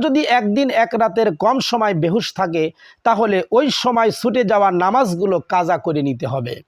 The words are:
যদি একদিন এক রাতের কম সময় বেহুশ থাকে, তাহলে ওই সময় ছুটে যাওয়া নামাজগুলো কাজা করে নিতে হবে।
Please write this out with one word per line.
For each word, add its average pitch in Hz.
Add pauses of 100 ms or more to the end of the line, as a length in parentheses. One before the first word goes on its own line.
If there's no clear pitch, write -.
যদি 302 (180)
একদিন 226 (160)
এক 233 (100)
রাতের 220 (140)
কম 240 (140)
সময় 214
বেহুশ 170 (120)
থাকে, 165 (420)
তাহলে 214 (180)
ওই 294 (160)
সময় 233 (100)
ছুটে 247
যাওয়া 202 (140)
নামাজগুলো 190 (160)
কাজা 175
করে 151
নিতে 127
হবে। 120 (140)